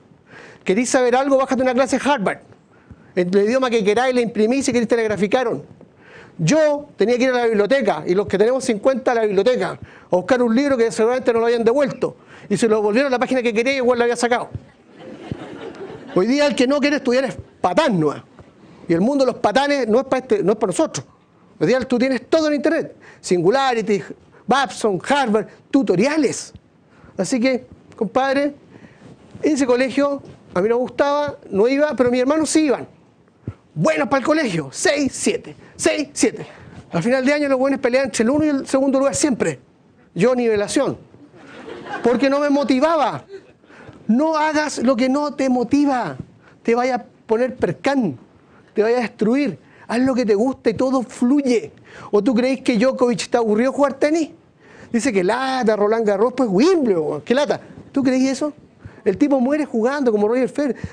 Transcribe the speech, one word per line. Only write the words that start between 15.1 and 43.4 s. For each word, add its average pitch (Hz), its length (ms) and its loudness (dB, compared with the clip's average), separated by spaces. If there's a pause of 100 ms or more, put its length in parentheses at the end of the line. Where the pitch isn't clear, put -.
Hoy 185 140 0
día 285 220 2
el 285 80 -2
que 262 100 2
no 285 140 0
quiere 285 160 0
estudiar 254 280 0
es 214 120 -8 (240)
patán, 190 400 0
¿no? 147 120 0 (760)
Y 165 40 2
el 170 80 2
mundo 269 240 2
de 247 60 2
los 233 100 -6
patanes 269 460 0
no 214 140 2
es 262 60 -4
pa' 269 120 -2
este, 233 240 -2
no 185 100 2
es 220 60 -2
para 202 140 -2
nosotros. - 340 -4 (540)
Hoy 151 80 0
día 247 140 2
tú 240 180 -2
tienes 262 280 -2
todo 311 200 2
en 294 60 0
internet. 294 420 -2 (240)
Singularity, 214 800 0 (420)
Babson, 226 640 0
Harvard, 240 380 0 (240)
tutoriales. 247 800 0 (640)
Así 202 220 -2
que, 254 260 0 (300)
compadre, 269 600 -2 (840)
ese 285 260 2
colegio 269 540 0 (320)
a 180 80 -2
mí 208 80 0
no 233 60 2
me 240 60 0
gustaba, 285 560 -2 (120)
no 202 200 2
iba, 285 260 0
pero 247 160 2
mis 247 120 0
hermanos 302 280 0
sí 311 140 2
iban. 202 240 -2 (840)
Buenos 294 360 0
para 269 100 2
el 214 80 -4
colegio, 214 460 0
seis, 294 420 -2
siete, - 400 -4 (220)
seis, 302 360 -2
siete. 156 320 -2 (460)
Al 170 140 -2
final 254 200 0
de 285 100 2
año 294 140 0
los 262 100 0
buenos 269 200 0
peleaban 254 300 0
entre - 160 0
el 226 60 2
uno 302 140 2
y 302 40 2
el 269 180 -2
segundo 269 320 2
lugar 277 160 0
siempre. 202 460 -2 (520)
Yo 226 220 2
nivelación. 220 640 0 (1040)
Porque 247 260 2
no 277 120 2
me 285 100 0
motivaba. 269 720 0 (880)